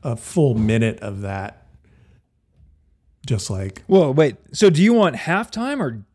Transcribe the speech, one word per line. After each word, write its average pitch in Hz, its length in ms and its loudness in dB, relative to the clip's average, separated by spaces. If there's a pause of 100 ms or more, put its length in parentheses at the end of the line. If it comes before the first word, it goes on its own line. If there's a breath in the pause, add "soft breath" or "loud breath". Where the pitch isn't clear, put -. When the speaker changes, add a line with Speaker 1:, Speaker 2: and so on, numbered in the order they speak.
Speaker 1:
a 117 140 -4
full 143 380 0
minute 110 440 0
of 101 220 -10
that. 98 440 -10 (1600)
Just 107 240 -4
like 95 380 -8
Speaker 2:
Whoa, 175 240 4
wait. 139 240 2 (160)
So 208 180 4
do 160 140 4
you 220 100 6
want 190 220 2
halftime 226 640 -6
or 113 240 -6 (120)